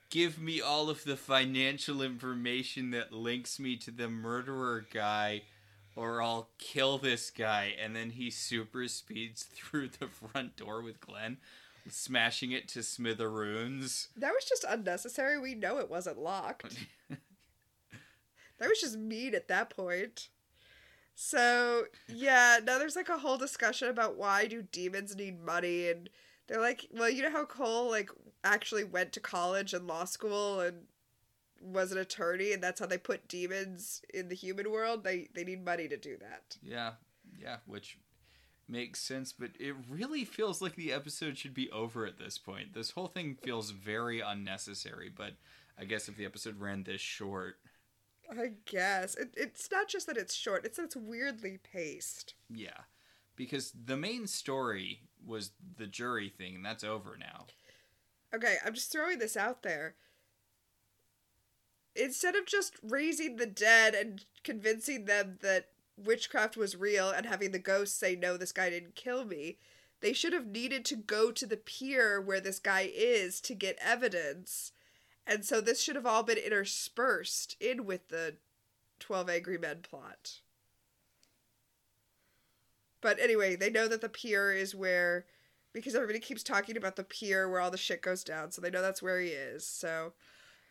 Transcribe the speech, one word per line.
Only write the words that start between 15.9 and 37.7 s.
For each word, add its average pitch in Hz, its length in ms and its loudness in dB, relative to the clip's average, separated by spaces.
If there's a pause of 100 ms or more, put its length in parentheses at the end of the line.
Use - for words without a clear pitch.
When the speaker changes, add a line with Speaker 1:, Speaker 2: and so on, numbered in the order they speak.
Speaker 2:
wasn't 170 280 -4
locked. 165 580 -6 (320)
Speaker 1:
<laughs> 147 80 -10 (1400)
Speaker 2:
That 240 100 2
was 427 120 6
just 247 160 -2
mean 220 380 -2
at 175 140 0
that 196 220 2
point. 185 580 -4 (840)
So, 240 680 4 (240)
yeah, 240 560 10
now 254 140 4
there's, 294 180 0
like, 359 120 -4
a 339 100 0
whole 269 200 2
discussion 240 500 0
about 226 280 2
why 202 300 4
do 220 160 -6
demons 190 540 -4
need 190 260 -6
money, 175 460 2
and 170 200 0 (380)
they're 226 140 0
like, 240 300 2
"Well, 233 200 2
you 262 120 0
know 302 80 4
how 294 140 0
Cole, 240 460 0
like, 214 200 0 (340)
actually 214 400 2
went 180 300 0
to 208 60 -8
college 190 540 0
and 180 120 -2
law 170 180 -2
school 202 560 0
and 175 260 -2 (720)
was 185 320 0
an 190 60 -2
attorney, 185 540 0
and 190 100 0
that's 180 180 -2
how 214 60 -4
they 180 120 0
put - 300 -4
demons 185 760 -6 (100)
in 180 160 -6
the 180 60 -6
human 196 360 -4
world? 220 340 0
They, 185 300 -2
they 170 100 -6
need 185 200 -8
money 170 240 -2
to 143 80 -4
do 127 220 -10
that." - 440 -16
Speaker 1:
Yeah, 117 300 -6 (460)
yeah, 123 280 -10
which - 320 -12 (720)